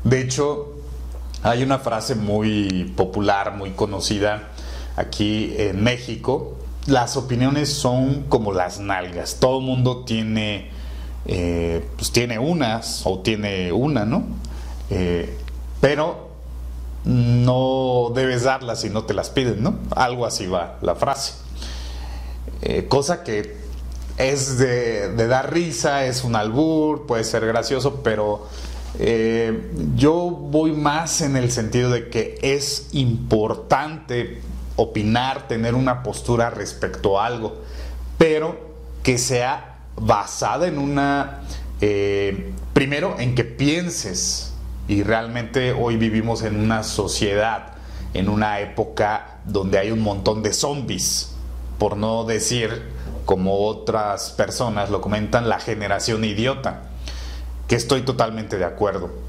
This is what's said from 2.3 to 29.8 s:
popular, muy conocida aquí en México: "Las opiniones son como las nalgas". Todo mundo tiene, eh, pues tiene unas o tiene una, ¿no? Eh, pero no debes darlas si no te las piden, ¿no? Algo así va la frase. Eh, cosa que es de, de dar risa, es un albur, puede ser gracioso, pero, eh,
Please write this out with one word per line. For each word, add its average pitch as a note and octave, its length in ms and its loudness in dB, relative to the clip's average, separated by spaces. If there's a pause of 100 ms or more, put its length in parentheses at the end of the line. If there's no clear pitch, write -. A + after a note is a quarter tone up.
popular, G2 600 2
muy G2 160 -6
conocida G#2 800 0 (480)
aquí G#2+ 600 0
en F#2+ 260 2
México: B2 760 -2 (260)
"Las B2+ 320 4
opiniones C3 560 2
son C3 560 2
como A2 220 4
las F2+ 280 0
nalgas". F2+ 600 -4
Todo C3 220 4
mundo B2+ 420 2
tiene, A2 680 -2 (560)
eh, E2+ 580 0 (120)
pues - 160 -4
tiene A#2+ 260 2
unas A#2+ 680 0
o F#2 160 -2
tiene G2+ 500 0
una, A#2+ 340 2
¿no? D3+ 400 -2 (460)
Eh, F2 440 0 (460)
pero D3 480 0 (760)
no B2 1080 4
debes B2+ 300 2
darlas B2+ 380 0
si G#2+ 100 -2
no G#2+ 140 -2
te G2+ 100 0
las - 160 -2
piden, A2+ 320 2
¿no? - 160 0 (160)
Algo B2 320 2
así G#2+ 180 -4
va F2+ 380 -2
la F2 100 2
frase. - 400 -2 (1300)
Eh, E2+ 260 0
cosa C#3+ 360 2
que G#2 340 -4 (640)
es C3+ 400 0
de, A#2 520 2
de A2+ 140 4
dar B2+ 260 2
risa, D3+ 540 2
es B2+ 180 0
un A#2 120 0
albur, D3+ 720 2
puede A#2 160 2
ser A2+ 240 0
gracioso, A#2 560 0
pero, G#2 420 0 (540)
eh, A2+ 720 2 (240)